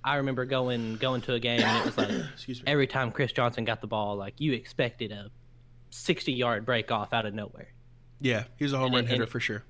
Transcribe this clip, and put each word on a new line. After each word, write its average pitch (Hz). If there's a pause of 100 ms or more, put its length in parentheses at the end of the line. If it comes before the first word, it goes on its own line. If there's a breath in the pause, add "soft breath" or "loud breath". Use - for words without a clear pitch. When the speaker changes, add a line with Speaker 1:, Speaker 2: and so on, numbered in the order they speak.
Speaker 1:
I 143
remember 131
going, 123
going 127
to 127
a 117
game, 120
and 110
it 110
was -
like, -
Speaker 2:
<coughs> -
Excuse 123
me. 139
Speaker 1:
every 143
time 127
Chris 127
Johnson 120
got 110
the 107
ball, 104
like, 101
you 147
expected 117
a 101 (580)
sixty-yard 123
break 117
off 104
out 113
of 104
nowhere. - (520)
Speaker 2:
Yeah, 117 (140)
he 147
was 139
a 135
home 131
Speaker 1:
And, 127
Speaker 2:
run 123
Speaker 1:
and, 120
Speaker 2:
hitter 120
for 117
sure. 107